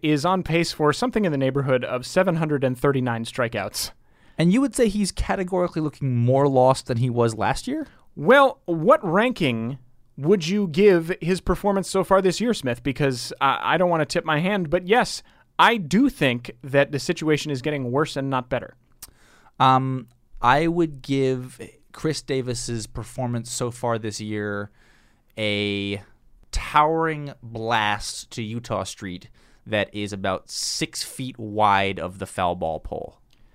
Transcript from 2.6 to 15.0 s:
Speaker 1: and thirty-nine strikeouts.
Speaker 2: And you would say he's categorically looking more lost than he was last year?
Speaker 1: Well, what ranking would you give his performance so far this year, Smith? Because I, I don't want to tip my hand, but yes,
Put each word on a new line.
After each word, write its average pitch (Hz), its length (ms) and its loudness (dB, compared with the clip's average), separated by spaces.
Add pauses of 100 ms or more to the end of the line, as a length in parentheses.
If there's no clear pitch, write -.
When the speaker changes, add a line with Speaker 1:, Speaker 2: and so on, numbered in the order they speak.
Speaker 1:
and 127 140 0
thirty-nine 127 480 0
strikeouts. 113 640 -4 (460)
Speaker 2:
And 170 140 4
you 240 100 4
would 269 140 0
say 240 120 4
he's 196 240 0
categorically 180 680 -2
looking 139 340 -2
more 127 320 4
lost 131 400 4
than 120 100 -2
he 127 120 0
was 117 260 2
last 110 320 -2
year? 285 180 -4 (300)
Speaker 1:
Well, 254 500 4
what 175 400 2
ranking 151 720 0 (400)
would 156 300 2
you 196 200 0
give 170 440 4 (100)
his 175 180 0
performance 196 480 -2
so 190 160 0
far 196 160 4
this 185 220 0
year, 233 140 0
Smith? 120 260 -4
Because 135 500 -2 (100)
I, 135 340 2
I - 20 0
don't 180 140 2
want 160 100 2
to 147 60 2
tip - 180 -4
my 156 140 0
hand, 185 320 -2
but 180 160 0
yes, 220 340 2 (380)